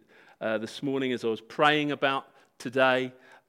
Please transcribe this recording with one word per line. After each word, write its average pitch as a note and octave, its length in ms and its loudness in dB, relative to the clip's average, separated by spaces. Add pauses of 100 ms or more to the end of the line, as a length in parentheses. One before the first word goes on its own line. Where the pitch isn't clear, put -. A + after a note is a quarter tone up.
(400)
uh, A2 180 -2
this A2 260 -10
morning C3+ 280 -2
as A#2+ 120 -4
I A#2 40 0
was A2 120 -4
praying D3 500 2
about C3+ 380 -2 (320)
today, B2+ 520 2 (360)